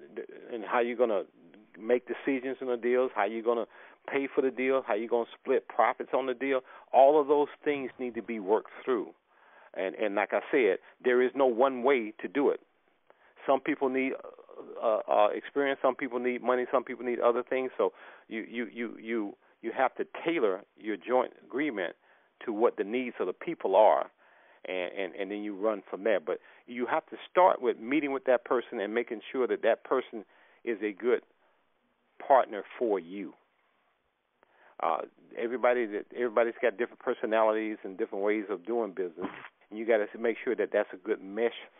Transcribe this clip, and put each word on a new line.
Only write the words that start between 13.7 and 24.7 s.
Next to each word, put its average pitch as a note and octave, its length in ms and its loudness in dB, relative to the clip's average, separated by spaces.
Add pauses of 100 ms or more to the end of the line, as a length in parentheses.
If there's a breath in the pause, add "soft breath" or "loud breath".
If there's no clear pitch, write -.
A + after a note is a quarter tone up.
need, C3 240 -2 (680)
uh, A2 260 2
uh, G#2+ 280 4
experience, C3+ 480 -2
some C3 100 4
people B2 260 -6
need B2 220 -2
money, B2 300 0
some B2 120 2
people A#2+ 220 -10
need A#2+ 140 -2
other A#2+ 280 4
things. C3 300 -2
So G2 140 2 (360 soft breath)
you, A2 220 -8
you, A#2 240 -6
you, A#2 260 -8
you, A2 340 -4 (280)
you A2+ 160 -6
have C3 180 2
to - 100 -6 (200)
tailor A2 360 0 (180)
your G#2 180 -6
joint A#2 360 0 (120)
agreement A#2 480 -4 (520)
to A#2 80 -4
what A2 240 2
the G#2+ 60 -2
needs A#2+ 360 -4
of F#2+ 80 0
the F2+ 60 -4
people - 420 -2
are, F#2+ 340 6 (580)
and, F2+ 300 -4